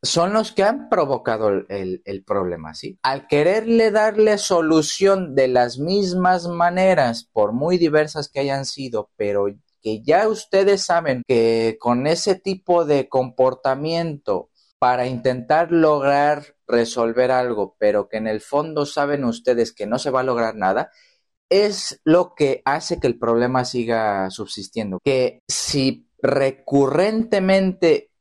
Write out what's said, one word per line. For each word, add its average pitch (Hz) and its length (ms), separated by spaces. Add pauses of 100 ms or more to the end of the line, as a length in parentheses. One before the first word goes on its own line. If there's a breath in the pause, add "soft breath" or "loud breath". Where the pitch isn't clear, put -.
son 170 300
los 214 180
que 196 120
han 233 240
provocado 123 640
el, 98 200
el, 95 360
el 98 180
problema, 87 520
¿sí? - 260
Al 135 260
quererle 220 640
darle 214 460
solución 170 1000
de 135 120
las 123 320
mismas 180 680
maneras, 175 840
por 107 200
muy 160 240
diversas 151 520
que 143 100
hayan 139 260
sido, 123 520
pero 101 300 (360)
que 110 180
ya 175 280
ustedes 196 560
saben 156 420
que 113 520
con 120 280
ese 170 280
tipo 185 500
de 143 240
comportamiento 131 1400 (300)
para 127 280
intentar 131 640
lograr 147 840 (120)
resolver 117 640
algo, 120 460
pero 104 300
que 110 100
en 110 100
el 107 140
fondo 151 460
saben 143 380
ustedes 117 480
que 104 120
no 113 140
se 143 100
va 127 120
a - 20
lograr 117 320
nada, 107 360 (580 soft breath)
es 202 540
lo 170 300
que 139 320
hace 143 340
que - 80
el 117 120
problema 120 460
siga 110 640
subsistiendo. 98 720
Que 131 440
si - 600 (140)
recurrentemente 175 2000